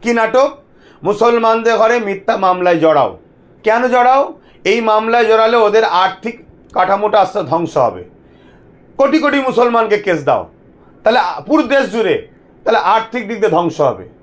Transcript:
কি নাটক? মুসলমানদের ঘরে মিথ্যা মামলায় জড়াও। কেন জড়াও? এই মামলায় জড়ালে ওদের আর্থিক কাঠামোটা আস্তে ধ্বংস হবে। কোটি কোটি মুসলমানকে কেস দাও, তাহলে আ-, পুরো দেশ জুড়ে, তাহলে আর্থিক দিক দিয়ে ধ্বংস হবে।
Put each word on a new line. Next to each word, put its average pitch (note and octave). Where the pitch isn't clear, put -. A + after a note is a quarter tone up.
কি A#3
নাটক? A#3
মুসলমানদের A3+
ঘরে A3+
মিথ্যা G3+
মামলায় F3+
জড়াও। C#3+
কেন A#3
জড়াও? B3+
এই G#3
মামলায় A3
জড়ালে A3
ওদের A3
আর্থিক F#3
কাঠামোটা G3+
আস্তে F#3+
ধ্বংস D#3+
হবে। G#2
কোটি C#4
কোটি C#4+
মুসলমানকে A#3
কেস F3
দাও, A2
তাহলে A#3
আ-, F3+
পুরো D4+
দেশ B3
জুড়ে, G3
তাহলে A3+
আর্থিক A3
দিক A3
দিয়ে G3
ধ্বংস E3
হবে। G#2